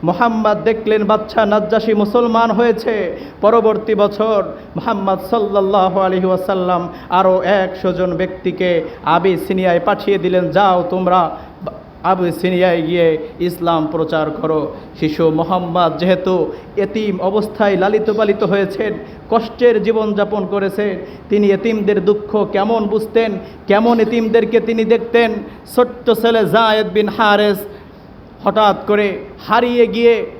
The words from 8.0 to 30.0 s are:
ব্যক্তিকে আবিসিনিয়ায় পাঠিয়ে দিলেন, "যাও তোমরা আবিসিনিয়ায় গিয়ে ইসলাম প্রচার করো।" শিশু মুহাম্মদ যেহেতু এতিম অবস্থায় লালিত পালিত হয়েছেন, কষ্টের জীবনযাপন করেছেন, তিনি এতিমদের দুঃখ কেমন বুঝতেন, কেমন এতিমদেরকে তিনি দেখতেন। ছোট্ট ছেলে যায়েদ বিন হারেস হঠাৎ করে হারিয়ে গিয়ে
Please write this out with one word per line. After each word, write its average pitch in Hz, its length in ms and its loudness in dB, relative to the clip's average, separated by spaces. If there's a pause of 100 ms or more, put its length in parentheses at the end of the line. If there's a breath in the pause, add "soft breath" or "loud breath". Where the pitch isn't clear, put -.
ব্যক্তিকে 180 680 -2 (220 loud breath)
আবিসিনিয়ায় 180 800 0
পাঠিয়ে 202 340 0
দিলেন, 175 320 0
"যাও 185 400 2
তোমরা 180 400 2 (720 loud breath)
আবিসিনিয়ায় 180 800 0
গিয়ে 165 360 2 (220 loud breath)
ইসলাম 170 520 -2
প্রচার 160 380 -2
করো।" 156 440 -4 (260 loud breath)
শিশু 160 300 0
মুহাম্মদ 170 680 0
যেহেতু 180 540 0 (240 loud breath)
এতিম 202 440 -2
অবস্থায় 202 560 0
লালিত 214 360 0
পালিত 208 300 0
হয়েছেন, 196 500 -2 (380 loud breath)
কষ্টের 233 520 2
জীবনযাপন 208 640 0
করেছেন, 196 520 -2 (300 loud breath)
তিনি 202 220 2
এতিমদের 202 540 0
দুঃখ 208 480 0
কেমন 214 320 0
বুঝতেন, 220 480 -2 (340 loud breath)
কেমন 226 340 4
এতিমদেরকে 220 600 2
তিনি 226 240 -2
দেখতেন। 226 480 2 (420 loud breath)
ছোট্ট 247 360 0
ছেলে 226 340 2
যায়েদ 214 480 2
বিন 208 160 0
হারেস 208 500 2 (840 loud breath)
হঠাৎ 208 320 2 (100)
করে 208 320 0 (280)
হারিয়ে 240 400 2
গিয়ে 226 400 2 (140)